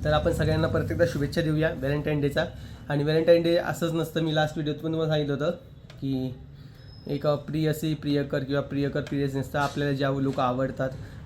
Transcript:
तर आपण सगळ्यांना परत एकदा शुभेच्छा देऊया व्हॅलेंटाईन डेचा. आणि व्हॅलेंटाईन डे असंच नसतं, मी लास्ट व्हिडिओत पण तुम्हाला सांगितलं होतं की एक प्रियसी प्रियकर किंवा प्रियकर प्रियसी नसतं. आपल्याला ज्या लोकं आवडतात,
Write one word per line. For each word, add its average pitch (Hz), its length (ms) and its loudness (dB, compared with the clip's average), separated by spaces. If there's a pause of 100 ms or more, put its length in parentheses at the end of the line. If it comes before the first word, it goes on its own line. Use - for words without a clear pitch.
तर 151 100 2
आपण 156 200 4
सगळ्यांना 160 340 2
परत 156 240 0
एकदा 165 140 4
शुभेच्छा 147 360 0
देऊया 156 280 2
व्हॅलेंटाईन 147 520 0
डेचा. 147 240 2 (440)
आणि 143 140 2
व्हॅलेंटाईन 160 400 6
डे 170 120 4
असंच 170 380 0
नसतं, 160 280 0
मी 160 140 0
लास्ट 156 220 2
व्हिडिओत 147 180 -2
पण 160 160 -4
तुम्हाला 160 220 0
सांगितलं 147 200 0
होतं 147 180 0 (400)
की 131 420 -4 (720)
एक 143 200 -2
प्रियसी 151 680 0
प्रियकर 143 460 0
किंवा 139 220 0
प्रियकर 139 400 -2
प्रियसी 139 380 -2
नसतं. 135 200 -4
आपल्याला 143 340 0
ज्या 135 160 0
लोकं 135 340 0
आवडतात, 131 460 0 (360)